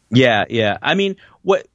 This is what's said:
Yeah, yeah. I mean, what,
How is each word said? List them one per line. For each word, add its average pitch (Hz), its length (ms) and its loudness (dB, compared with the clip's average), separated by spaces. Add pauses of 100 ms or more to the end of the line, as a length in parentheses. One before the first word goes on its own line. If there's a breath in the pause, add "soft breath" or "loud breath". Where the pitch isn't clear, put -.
Yeah, 113 400 2
yeah. 107 320 -2
I 147 140 -2
mean, 196 220 -2 (260 soft breath)
what, 190 320 -2